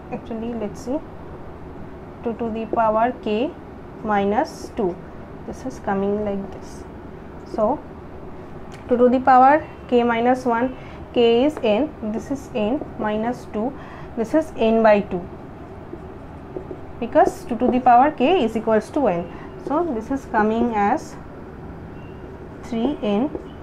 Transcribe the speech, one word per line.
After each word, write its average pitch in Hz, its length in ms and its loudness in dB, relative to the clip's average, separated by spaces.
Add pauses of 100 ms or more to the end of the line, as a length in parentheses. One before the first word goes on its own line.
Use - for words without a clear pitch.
(120)
actually 233 440 -6
let's 208 300 -6
see, 277 140 -2 (1200)
two 233 100 -2
to 233 180 -4
the 226 140 -4 (100)
power 226 360 4 (120)
k 226 280 0 (520)
minus 208 720 0
two. 175 200 0 (500)
This 214 200 -12
is 262 140 -8
coming 202 460 0
like 196 260 -4
this. - 320 -14 (680)
So 226 260 2 (1080)
two 247 80 4
to 247 120 8
the 254 100 6
power 262 440 8 (260)
k 240 140 6
minus 240 420 2
one, 247 300 0 (380)
k 233 320 6
is 302 180 2
n, 233 380 2
this 220 300 -4
is - 240 -6
n 226 280 0 (140)
minus 220 560 -2
two, 220 180 -2 (440)
this 226 180 -2
is 302 220 4
n 226 260 6
by 208 200 8
two, 185 200 -4 (1800)
because 302 460 4
two 226 120 -4
to 247 100 2
the 240 120 4
power 254 320 8
k 254 320 4
is 220 120 0
equals 220 360 2
to 277 160 2
n. 175 240 0 (360)
So 320 260 2
this 220 160 -6
is 269 220 -2
coming 226 420 2
as 214 420 0 (1500)
three 240 380 -2
n 220 280 2 (340)